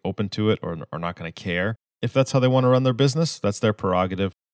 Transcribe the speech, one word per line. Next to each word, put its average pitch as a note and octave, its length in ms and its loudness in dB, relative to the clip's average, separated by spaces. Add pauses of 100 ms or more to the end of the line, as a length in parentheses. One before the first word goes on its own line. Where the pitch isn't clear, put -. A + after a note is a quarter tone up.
open G2 260 -4
to G#2+ 200 0
it G#2 120 2
or E2+ 300 -8
are D#2 60 -6
not E2+ 180 -6
gonna E2 160 -12
care. F#2+ 440 -4 (260)
If - 120 -4
that's C3+ 180 2
how C3+ 80 2
they B2+ 80 4
wanna B2+ 200 4
run B2+ 140 4
their B2+ 120 2
business, C#3+ 440 0
that's G2+ 200 -2
their G#2+ 160 2
prerogative. F#2 580 -2 (220)